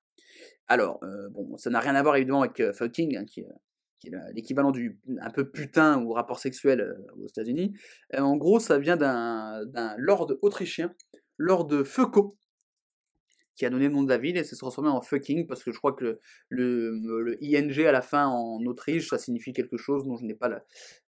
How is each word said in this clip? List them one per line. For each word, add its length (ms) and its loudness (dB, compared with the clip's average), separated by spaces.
Alors, 360 4
euh, 260 -12
bon, 280 -10
ça 120 -6
n'a 100 2
rien 160 2
à 60 6
voir 140 6
évidemment 260 2
avec, 180 -2
euh, 140 2
fucking, 440 -2
hein, 80 -8
qui, 160 -16
euh, 60 -14
qui 80 -20
est 40 -14
la, 200 -12
l'équivalent 400 2
du 280 -4
un 80 -8
peu 200 -2
putain 520 2
ou 100 -4
rapport 280 -4
sexuel, 420 2
euh, 120 -4
aux 60 -12
États-Unis. 460 -4
Euh, 40 0
en 160 2
gros, 240 4
ça 200 4
vient 180 2
d'un, 680 -2
d'un 300 -6
lord 340 2
autrichien, 520 -2
Lord 320 2
Feuco, 520 2
qui 100 -2
a 40 2
donné 180 2
le 60 2
nom 100 2
de 60 0
la 80 6
ville 200 -2
et 60 0
s'est 140 -10
transformé 320 -4
en 120 0
fucking 460 -2
parce 160 -10
que 80 -4
je 60 -10
crois 160 0
que 100 -8
le, 160 -4
le, 720 -2
le 220 -4
I 120 2
N 140 2
G 180 2
à 60 8
la 80 4
fin 260 2
en 380 -4
Autriche, 440 -4
ça 80 -2
signifie 360 -6
quelque 240 -4
chose 260 -2
dont 140 -6
je 80 -10
n'ai 100 -6
pas 140 -2
la, 140 -6